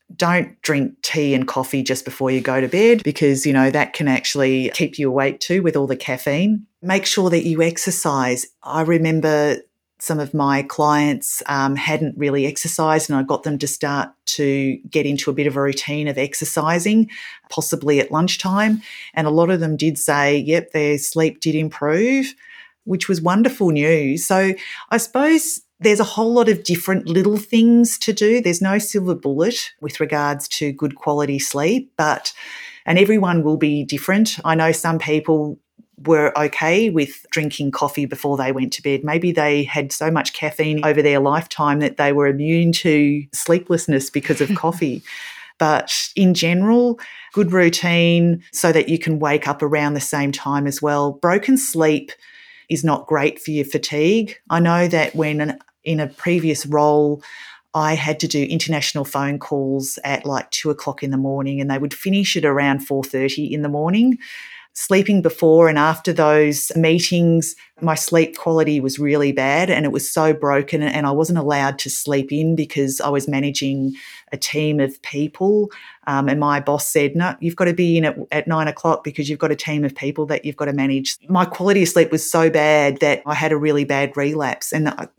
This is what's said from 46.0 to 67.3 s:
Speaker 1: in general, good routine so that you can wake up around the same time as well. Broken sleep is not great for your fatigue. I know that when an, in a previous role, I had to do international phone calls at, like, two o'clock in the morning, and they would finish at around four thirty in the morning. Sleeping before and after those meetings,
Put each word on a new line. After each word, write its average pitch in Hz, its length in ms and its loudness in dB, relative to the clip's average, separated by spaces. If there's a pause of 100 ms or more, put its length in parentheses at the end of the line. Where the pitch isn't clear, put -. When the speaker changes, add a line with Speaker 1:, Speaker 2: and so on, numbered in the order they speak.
Speaker 1:
in 185 180 4
general, 214 680 2 (320)
good 190 180 2
routine 170 880 4 (120)
so 170 180 2
that 165 160 4
you 160 100 0
can 160 220 -2
wake 147 260 0
up 139 160 -2
around 147 320 0
the 143 60 -2
same 143 320 -2
time 143 360 -4
as 139 140 -6
well. 147 300 0
Broken 196 460 2
sleep 160 560 0 (560)
is 160 160 -2
not 151 220 0
great 151 340 0
for 156 100 -10
your 147 140 -2
fatigue. 170 720 0 (120)
I 170 120 2
know 170 260 4
that 165 280 0
when 151 260 -2
an, 151 180 -6 (240)
in 156 160 -2
a 147 80 -2
previous 160 580 -2
role, 147 560 2 (520)
I 156 220 0
had 151 260 -4
to 160 60 -2
do 143 160 -2
international 151 600 -4
phone 139 340 -4
calls 135 680 -4
at, 139 200 -4
like, 139 260 -6
two - 180 -4
o'clock 147 340 -6
in 139 80 -4
the 135 60 -2
morning, 139 420 -2
and 139 100 -4
they 135 80 -2
would 143 160 -4
finish 196 440 -2
at 156 80 -2
around 139 420 0
four 135 160 -2
thirty 135 500 -4
in 147 100 -4
the 147 60 -2
morning. 196 480 2 (560)
Sleeping 196 480 2
before 160 460 6
and 151 120 4
after 160 340 2
those 151 600 4
meetings, 165 800 2 (260)